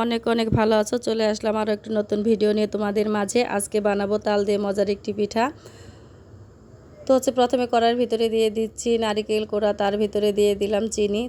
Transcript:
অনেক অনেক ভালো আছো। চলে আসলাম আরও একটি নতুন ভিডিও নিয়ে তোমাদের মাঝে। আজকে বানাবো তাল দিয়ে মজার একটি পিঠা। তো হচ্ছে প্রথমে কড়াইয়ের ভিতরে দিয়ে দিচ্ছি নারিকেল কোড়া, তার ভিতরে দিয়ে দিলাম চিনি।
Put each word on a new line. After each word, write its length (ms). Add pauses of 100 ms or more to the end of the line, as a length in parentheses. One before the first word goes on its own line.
অনেক 240
অনেক 240
ভালো 260
আছো। 200 (100)
চলে 200
আসলাম 300
আরও 160
একটি 260
নতুন 240
ভিডিও 300
নিয়ে 220
তোমাদের 320 (100)
মাঝে। 240 (160)
আজকে 240
বানাবো 340 (120)
তাল 180
দিয়ে 200
মজার 260
একটি 220
পিঠা। 320 (1600)
তো 100
হচ্ছে 260
প্রথমে 340
কড়াইয়ের 280
ভিতরে 340
দিয়ে 160
দিচ্ছি 400 (140)
নারিকেল 420
কোড়া, 240 (100)
তার 220
ভিতরে 300
দিয়ে 280
দিলাম 240 (100)
চিনি। 340